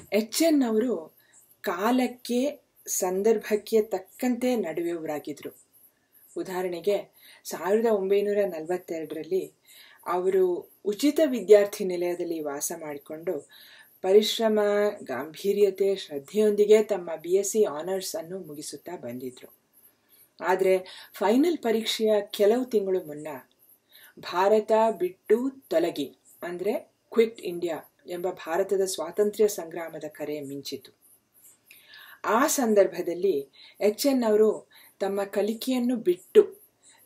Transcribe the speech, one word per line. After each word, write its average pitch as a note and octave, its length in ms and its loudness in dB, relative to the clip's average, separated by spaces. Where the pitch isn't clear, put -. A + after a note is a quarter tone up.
ಎಚ್ A3 300 0
ಎನ್ D#4 260 4
ಅವರು G#3+ 480 -2
ಕಾಲಕ್ಕೆ, A#3+ 1000 -2
ಸಂದರ್ಭಕ್ಕೆ G#3 960 0
ತಕ್ಕಂತೆ B3 760 -4
ನಡೆಯುವವರಾಗಿದ್ರು. D#3+ 1120 -8
ಉದಾಹರಣೆಗೆ, F3+ 800 -4
ಸಾವಿರದ F#3 420 0
ಒಂಬೈನೂರ G3+ 580 2
ನಲವತ್ತೆರಡರಲ್ಲಿ D#3+ 1080 -6
ಅವರು F3+ 640 0
ಉಚಿತ C#4+ 400 0
ವಿದ್ಯಾರ್ಥಿ G#3 600 6
ನಿಲಯದಲ್ಲಿ F3 560 -4
ವಾಸ D3 400 -6
ಮಾಡಿಕೊಂಡು D#3 680 -10
ಪರಿಶ್ರಮ, G#3+ 580 4
ಗಾಂಭೀರ್ಯತೆ, F#3+ 920 0
ಶ್ರದ್ಧೆಯೊಂದಿಗೆ G#3 840 2
ತಮ್ಮ F3 340 -4
ಬಿ E3+ 160 -4
ಎಸ್ G3 180 2
ಸಿ G#3+ 140 2
honors E3+ 520 -4
ಅನ್ನು E3 220 -10
ಮುಗಿಸುತ್ತಾ D#3 580 -14
ಬಂದಿದ್ರು. B2+ 580 -14
ಆದ್ರೆ F#3 380 2
final C4+ 460 2
ಪರೀಕ್ಷೆಯ A3 540 0
ಕೆಲವು A3 380 2
ತಿಂಗಳು F#3+ 400 -2
ಮುನ್ನ D3+ 240 -12
ಭಾರತ G#3+ 540 2
ಬಿಟ್ಟು A3 720 -2
ತೊಲಗಿ, - 480 -2
ಅಂದ್ರೆ F3+ 360 -4
quit A3+ 280 2
India E3+ 540 -8
ಎಂಬ F3 240 -6
ಭಾರತದ F#3 540 -2
ಸ್ವಾತಂತ್ರ್ಯ G3+ 640 0
ಸಂಗ್ರಾಮದ E3 600 -10
ಕರೆ D3+ 320 -8
ಮಿಂಚಿತು. C#3 520 -12
ಆ A3+ 220 2
ಸಂದರ್ಭದಲ್ಲಿ F3+ 1000 0
ಎಚ್ G#3+ 260 0
ಎನ್ C4 180 2
ಅವರು G#3+ 440 2
ತಮ್ಮ G3 240 -4
ಕಲಿಕೆಯನ್ನು A#3 720 -2
ಬಿಟ್ಟು - 640 2